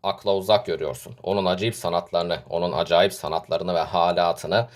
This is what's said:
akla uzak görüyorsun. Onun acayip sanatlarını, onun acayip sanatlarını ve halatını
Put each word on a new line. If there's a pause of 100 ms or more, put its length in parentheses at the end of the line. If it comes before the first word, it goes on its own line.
akla
uzak
görüyorsun.
Onun
acayip
sanatlarını, (100)
onun
acayip
sanatlarını
ve
halatını